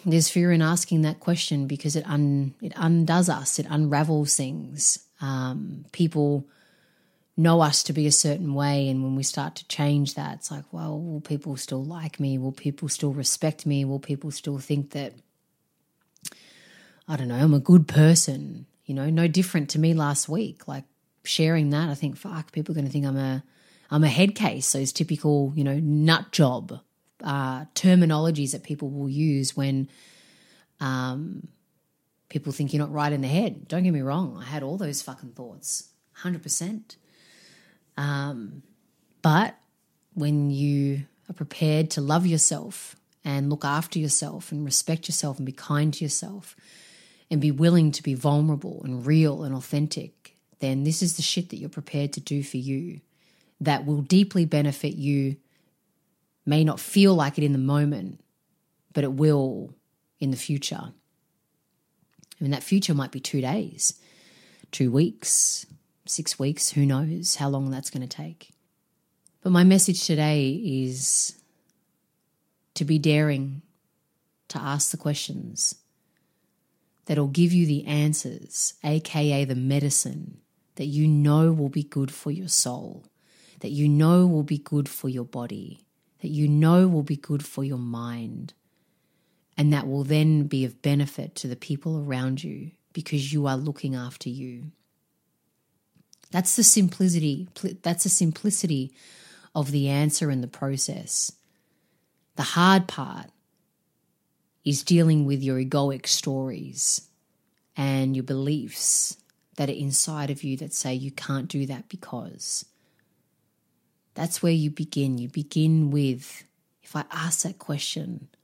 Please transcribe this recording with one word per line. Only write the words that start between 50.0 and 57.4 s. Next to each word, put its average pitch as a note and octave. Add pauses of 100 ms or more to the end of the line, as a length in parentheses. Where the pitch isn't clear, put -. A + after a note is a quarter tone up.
then C3+
this D#3+
is E3+
the E3+
shit F3+
that -
you're D3
prepared C#3+
to -
do C#3+
for C#3
you C#3 (600)
that C#3+
will D3
deeply F#3+
benefit D3
you. C#3 (1120)
May D#3
not D#3
feel G3
like C#3+
it D3